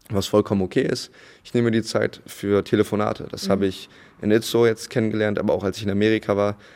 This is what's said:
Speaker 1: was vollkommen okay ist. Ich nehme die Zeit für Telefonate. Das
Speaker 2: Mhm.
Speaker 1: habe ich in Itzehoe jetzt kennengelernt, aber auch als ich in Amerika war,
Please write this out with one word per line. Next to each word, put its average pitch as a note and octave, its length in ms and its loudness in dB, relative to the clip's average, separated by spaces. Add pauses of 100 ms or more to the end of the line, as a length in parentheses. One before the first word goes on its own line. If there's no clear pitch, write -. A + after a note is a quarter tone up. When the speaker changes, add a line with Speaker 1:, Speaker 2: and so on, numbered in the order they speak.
(100)
Speaker 1:
was F#2+ 160 -2
vollkommen G#2 360 2
okay F#2 200 0
ist. - 280 -4 (340)
Ich - 100 -8
nehme A#2+ 160 2
die A2 120 2
Zeit G#2+ 440 -4
für G2+ 380 0
Telefonate. G#2+ 680 0
Das - 160 -10
Speaker 2:
Mhm. G2 60 0
Speaker 1:
habe G2 140 2
ich - 220 -6 (320)
in G#2 100 -2
Itzehoe A#2 380 4
jetzt - 220 -4
kennengelernt, G#2+ 480 0
aber G#2 160 2
auch F#2 100 -2
als F#2+ 140 -2
ich G#2+ 60 -10
in G2 60 -2
Amerika G#2 460 2
war, G2+ 200 0 (200)